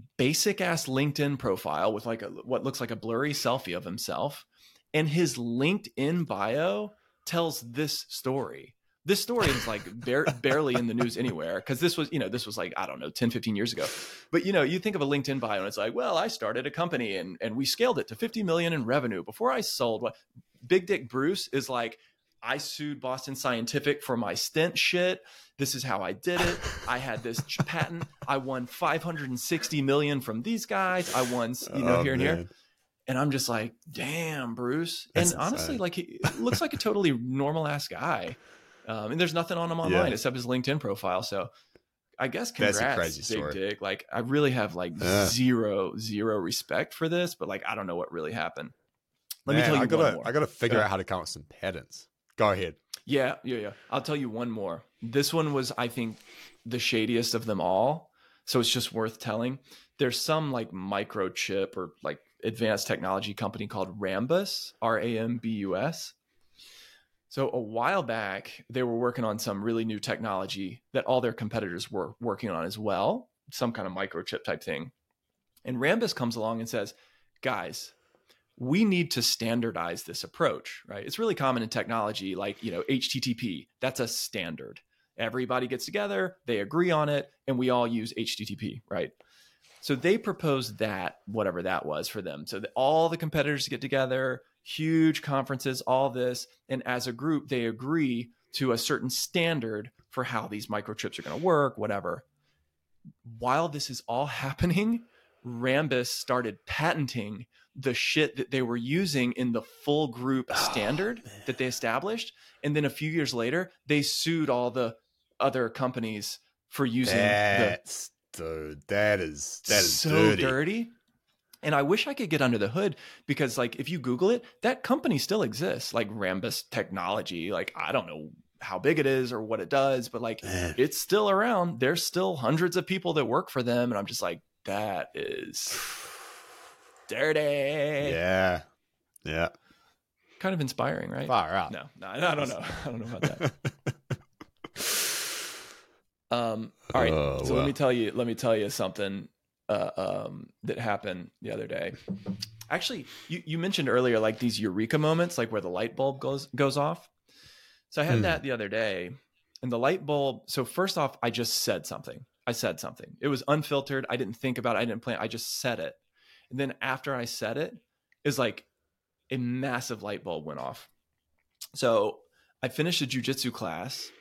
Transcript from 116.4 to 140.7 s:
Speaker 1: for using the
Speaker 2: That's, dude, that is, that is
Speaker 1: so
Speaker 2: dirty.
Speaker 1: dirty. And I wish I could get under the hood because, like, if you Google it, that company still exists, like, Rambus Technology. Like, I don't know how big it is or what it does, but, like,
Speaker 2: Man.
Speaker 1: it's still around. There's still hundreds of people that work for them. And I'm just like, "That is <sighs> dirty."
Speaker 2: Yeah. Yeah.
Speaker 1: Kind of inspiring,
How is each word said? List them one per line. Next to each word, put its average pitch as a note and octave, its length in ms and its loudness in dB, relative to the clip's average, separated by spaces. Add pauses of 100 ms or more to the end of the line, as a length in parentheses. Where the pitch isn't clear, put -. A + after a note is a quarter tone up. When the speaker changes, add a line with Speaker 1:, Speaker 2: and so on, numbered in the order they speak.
Speaker 1:
for - 180 0
using G#2 540 4 (120)
the F2+ 260 4
Speaker 2:
That's, - 340 -10 (220)
dude, D#2 540 -8
that G#2 320 4
is, D2+ 480 -6
that G2+ 180 6
is D#2 160 2
Speaker 1:
so - 60 0
Speaker 2:
dirty. G#2+ 400 6
Speaker 1:
dirty. F3 440 0 (720)
And D3 120 2
I C#3+ 80 6
wish F#3 240 4
I C#4 60 -2
could A3+ 160 -4
get D3 120 2
under A#2+ 160 4
the G2+ 120 2
hood F3 280 0 (300)
because, C3+ 300 0
like, A#2+ 200 0
if C#3 120 -6
you E3+ 100 -4
Google B2 320 2
it, A#3+ 140 0 (160)
that C4 220 0
company B3 340 2
still G3 260 0
exists, B2 500 -2
like, A2 160 0
Rambus G2 600 -2
Technology. F#2 800 -2
Like, F#2 240 -2
I D#2+ 160 -4
don't G#2 160 0
know D#2 240 -12 (300)
how F#2 180 -6
big D#3 200 4
it C#3 80 4
is C3 260 2
or A2 100 -4
what G#2+ 180 -2
it E2 80 -8
does, C3+ 400 2
but, A2+ 120 -6
like, A2+ 220 -6
Speaker 2:
Man. F2 340 -2
Speaker 1:
it's C#3+ 220 4
still G#3 300 2
around. F#3+ 520 2
There's E3 240 2
still F#3 320 0
hundreds D#3+ 400 2
of F3+ 100 0
people F3+ 260 0
that C#3+ 120 2
work C#3 240 0
for B2+ 140 0
them. A#2+ 280 2
And G#2 80 0
I'm G2+ 60 -2
just - 160 -6
like, E2+ 200 -2 (240)
"That G2+ 500 -2
is - 680 -6 (920)
<sighs> - 300 -20
dirty." C#3+ 1120 2
Speaker 2:
Yeah. F#2 440 4 (600)
Yeah. D#2+ 260 0 (920)
Speaker 1:
Kind F#3+ 140 -2
of E3 80 0
inspiring, - 500 -2